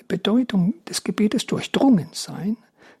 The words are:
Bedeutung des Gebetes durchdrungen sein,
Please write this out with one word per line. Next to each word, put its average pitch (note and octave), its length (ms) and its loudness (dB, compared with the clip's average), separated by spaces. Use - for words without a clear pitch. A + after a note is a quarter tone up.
Bedeutung G3+ 680 0
des - 180 -8
Gebetes G#3+ 440 -2
durchdrungen G3+ 640 2
sein, F3+ 440 -8